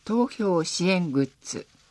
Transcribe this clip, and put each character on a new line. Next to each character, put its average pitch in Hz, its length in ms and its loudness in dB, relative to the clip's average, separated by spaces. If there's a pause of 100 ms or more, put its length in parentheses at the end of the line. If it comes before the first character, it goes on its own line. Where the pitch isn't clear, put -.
投 240 220 0
票 185 360 0
支 175 240 -2
援 180 240 2
グ 139 120 2
ッ 135 60 -2 (140)
ズ。 - 240 -12 (240)